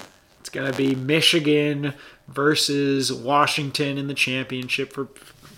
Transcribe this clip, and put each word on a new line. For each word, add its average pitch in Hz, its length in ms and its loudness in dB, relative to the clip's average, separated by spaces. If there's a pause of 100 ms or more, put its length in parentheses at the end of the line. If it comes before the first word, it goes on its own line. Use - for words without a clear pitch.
(400)
It's - 100 -14
gonna 135 220 -6
be 135 220 0
Michigan 147 1000 2 (320)
versus 139 880 2
Washington 139 840 0
in 139 100 -4
the 139 60 -6
championship 127 800 -4
for 135 140 -6 (500)